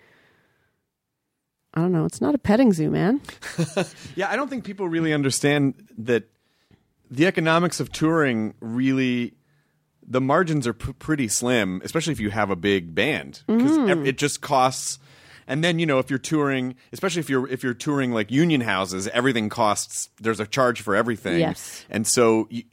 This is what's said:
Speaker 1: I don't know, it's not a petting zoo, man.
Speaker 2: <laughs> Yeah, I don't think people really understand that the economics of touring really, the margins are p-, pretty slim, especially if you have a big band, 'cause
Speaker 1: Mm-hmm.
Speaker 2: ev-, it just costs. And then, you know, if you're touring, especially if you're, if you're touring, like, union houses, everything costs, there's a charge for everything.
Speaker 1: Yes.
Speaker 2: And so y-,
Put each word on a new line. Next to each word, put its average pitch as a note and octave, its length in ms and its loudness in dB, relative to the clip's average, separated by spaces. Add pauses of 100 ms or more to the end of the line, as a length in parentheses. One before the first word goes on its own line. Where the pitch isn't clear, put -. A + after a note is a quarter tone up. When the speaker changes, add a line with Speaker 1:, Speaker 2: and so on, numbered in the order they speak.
(1700)
Speaker 1:
I D#3 60 -2
don't F3+ 120 2
know, D#3+ 140 2
it's - 140 -6
not D4 140 0
a C#4+ 40 2
petting A3+ 340 4
zoo, D#3 180 0
man. E3+ 300 2 (500)
Speaker 2:
<laughs> - 460 -6
Yeah, F#3 140 -4
I G3+ 60 -2
don't C4+ 120 -4
think B3+ 160 -8
people G3 240 -6
really E3 240 0
understand C#3+ 640 2 (240)
that A2+ 260 0 (840)
the C3+ 160 2
economics E3+ 540 2
of B2+ 120 -6
touring C#3 680 0
really, B2 720 0 (720)
the B2+ 140 0
margins D3+ 460 2
are A#2 60 -2
p-, C3 220 -8
pretty D3 340 -2
slim, G2+ 560 0
especially D#3+ 280 -2
if A#2 80 -6
you G#2 100 -2
have G#2 200 0
a F#2+ 60 -2
big F2 380 0
band, G2 520 -2
'cause A3 100 2 (220)
Speaker 1:
Mm-hmm. A#3 120 2
Speaker 2:
ev-, D#3+ 160 0
it C3+ 120 0
just C#3+ 220 -2
costs. C3 580 0 (500)
And D3+ 140 -2
then, E3+ 160 0
you E3+ 80 0
know, C3+ 140 2
if B2+ 100 -4
you're C3+ 80 -2
touring, C3+ 560 -2 (180)
especially F3 280 -4
if C#3+ 100 -4
you're, B2+ 160 0
if B2 160 -8
you're B2+ 120 -2
touring, C#3 360 -2
like, A2 220 -2
union D3+ 300 4
houses, F#2+ 460 -2
everything A#2+ 400 0
costs, - 600 -2 (120)
there's G#2+ 200 -2
a G#2+ 60 -4
charge B2 340 0
for G2+ 160 0
everything. A#2 420 0
Speaker 1:
Yes. - 500 -4
Speaker 2:
And A2 160 -2
so A2+ 460 4
y-, A#2 220 -8